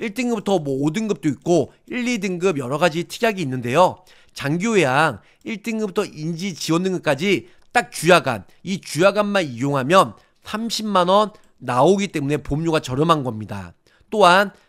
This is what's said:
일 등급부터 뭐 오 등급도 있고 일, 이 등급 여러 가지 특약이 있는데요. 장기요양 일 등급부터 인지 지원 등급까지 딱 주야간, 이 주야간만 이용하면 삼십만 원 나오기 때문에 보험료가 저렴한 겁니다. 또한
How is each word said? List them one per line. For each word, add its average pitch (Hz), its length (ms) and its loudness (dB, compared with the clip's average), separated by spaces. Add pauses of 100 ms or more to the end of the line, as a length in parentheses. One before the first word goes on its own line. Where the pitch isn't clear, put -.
일 208 140 -6
등급부터 220 440 -2
뭐 139 240 -4
오 156 100 0
등급도 214 360 -2
있고 147 440 0 (140)
일, 240 220 -4
이 240 100 0
등급 180 400 -2
여러 131 200 -4
가지 170 260 0
특약이 220 380 -2
있는데요. 131 600 0 (280)
장기요양 156 880 0 (240)
일 214 180 -10
등급부터 214 420 -4
인지 160 500 -8
지원 165 300 -2
등급까지 160 640 -2 (240)
딱 - 180 0
주야간, 135 540 2 (180)
이 175 180 -6
주야간만 196 640 0
이용하면 139 680 2 (300)
삼십만 214 640 -2
원 202 240 2 (260)
나오기 151 500 2
때문에 147 300 -4
보험료가 156 420 -2
저렴한 147 440 0
겁니다. 104 500 -10 (360)
또한 196 420 4 (160)